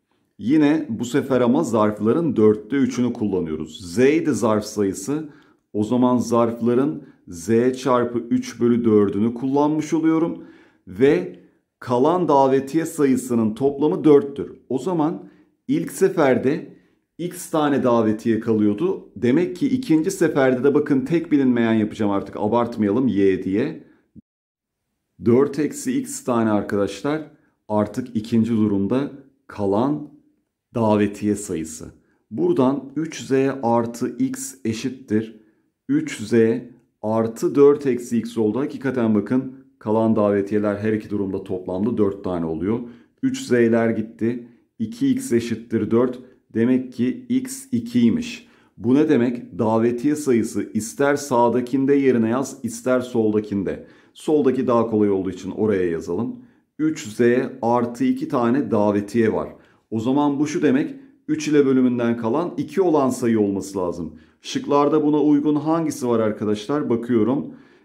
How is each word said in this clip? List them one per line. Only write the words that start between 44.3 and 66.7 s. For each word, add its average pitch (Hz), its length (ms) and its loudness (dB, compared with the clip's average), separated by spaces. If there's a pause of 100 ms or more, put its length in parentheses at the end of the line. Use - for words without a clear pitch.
İki 113 280 -4
X - 240 -2
eşittir 113 600 -2
dört. 123 280 0 (340)
Demek 123 400 0
ki 120 360 -4
X 131 420 -4
ikiymiş. - 760 0 (300)
Bu 113 180 0
ne 156 140 4
demek? 120 500 0
Davetiye 117 560 0
sayısı 117 580 -2
ister 143 420 -2
sağdakinde 123 800 0
yerine 123 360 2
yaz, 131 340 -4
ister 127 380 -2
soldakinde. 104 840 -2 (260)
Soldaki 131 540 0
daha 117 220 2
kolay 107 200 2
olduğu 95 220 -2
için 90 200 -10
oraya 98 380 0
yazalım. 87 500 -6 (400)
Üç 156 280 -4
Z 107 140 -4 (400)
artı 117 420 0
iki 127 240 0
tane 123 440 0
davetiye 104 600 2
var. 76 160 -4 (420)
O 113 80 -4
zaman 139 400 0
bu 147 80 0
şu 160 140 -4
demek, 139 340 2 (320)
üç 151 200 -4
ile 147 180 4
bölümünden 120 520 2
kalan 123 400 -2
iki 156 240 -2
olan 156 280 4
sayı 117 300 2
olması 98 380 -2
lazım. 85 360 -4 (280)
Şıklarda 143 640 0
buna 147 200 2
uygun 151 320 2
hangisi 151 520 -2
var 117 120 2
arkadaşlar? 110 720 -2